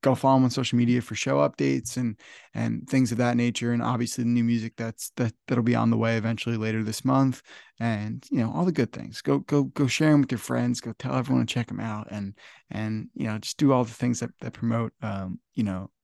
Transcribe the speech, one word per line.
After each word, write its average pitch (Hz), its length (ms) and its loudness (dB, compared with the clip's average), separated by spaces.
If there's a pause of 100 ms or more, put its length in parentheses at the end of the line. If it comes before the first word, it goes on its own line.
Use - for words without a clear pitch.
go 135 140 6
follow 135 220 6
him 131 60 6
on 127 60 4
social 123 280 0
media 120 240 4
for 113 140 -8
show 135 220 0
updates 135 600 0
and, 117 220 -4 (340)
and 113 360 -4
things 131 220 2
of 117 80 -4
that 120 180 2
nature. 120 340 0
And 120 100 0
obviously 120 440 -2
the 120 40 2
new 120 140 4
music 113 320 0
that's, - 400 -8
that, 113 180 0 (140)
that'll 120 160 2
be 120 120 4
on 113 160 4
the 113 60 2
way 113 200 2
eventually 113 400 -2
later 110 260 -2
this 110 220 -6
month. 131 360 2 (380)
And, 113 520 -4
you 190 80 0
know, 113 120 0
all 170 140 0
the 185 60 2
good 127 200 0
things. - 300 -12
Go, 143 180 2
go, 143 260 2
go 135 220 0
share 156 240 4
'em 143 100 8
with 127 100 0
your 117 80 -2
friends. 123 420 -2
Go 117 160 -10
tell 131 180 -4
everyone 127 300 2
to - 80 -6
check 120 180 -2
'em 101 80 -8
out. 107 320 -6
And, 101 220 -8 (360)
and, 107 440 -6
you - 140 -6
know, 107 100 -4
just - 200 -10
do 139 140 4
all 127 140 4
the 113 80 -14
things 123 260 -2
that, 120 120 -6 (100)
that 117 120 -8
promote, 117 480 -2
um, 98 380 -8 (140)
you 120 100 -4
know 95 260 -6 (140)